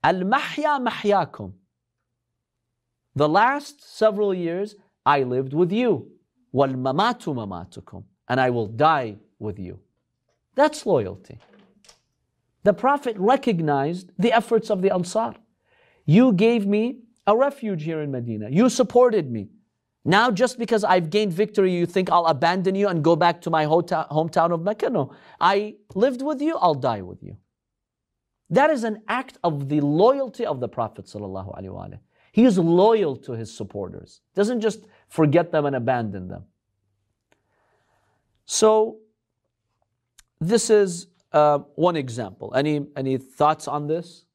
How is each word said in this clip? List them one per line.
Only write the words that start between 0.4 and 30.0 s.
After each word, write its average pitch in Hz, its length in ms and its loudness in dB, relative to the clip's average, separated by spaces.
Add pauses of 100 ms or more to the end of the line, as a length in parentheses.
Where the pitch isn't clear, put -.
mahyakum. 185 640 -2 (1600)
The 143 120 2
last 240 540 0
several 208 540 0
years, 180 400 -6 (280)
I 143 200 2
lived 131 320 -4
with 170 160 2
you. 214 400 -2 (400)
Wal-mamatu 139 840 -2
mamatukum. 95 680 -12 (240)
And 127 120 0
I 127 120 2
will 120 160 -2
die 120 500 0 (220)
with 104 180 -10
you." 95 220 -14 (760)
That's 294 320 0
loyalty. 113 540 -2 (1200)
The 202 120 4
Prophet 254 440 -2
recognized 175 1000 0
the 226 120 2
efforts 226 380 0
of 190 140 -2
the 190 100 2
Ansar. 202 400 -4 (720)
"You 226 280 6
gave 214 340 2
me 214 320 -2 (260)
a 208 100 4
refuge 233 460 -2
here 156 180 -6
in 151 120 -6
Medina. 117 400 -8
You 214 180 4
supported 220 600 2
me. 107 180 -8 (540)
Now, 214 280 4
just 233 260 0
because 233 260 -2
I've 180 280 2
gained 208 200 0
victory, 190 400 0
you 175 140 0
think 180 240 -2
I'll 170 160 2
abandon 170 480 0
you 196 140 0
and 170 160 -2
go 165 120 6
back 175 260 0
to 165 100 -6
my 156 140 2
hota-, 170 440 0
hometown 165 420 0
of 165 120 -4
Mecca? 214 260 -4
No. 156 220 -2 (280)
I 202 360 0 (180)
lived 247 300 0
with 277 180 -4
you, 320 160 -2
I'll 170 160 2
die 123 300 -4
with 90 180 -16
you." 98 160 -18 (1120)
That 277 220 2
is 254 120 -2
an 220 240 -6
act 254 360 -8
of 143 260 -4
the 147 100 0
loyalty 220 640 2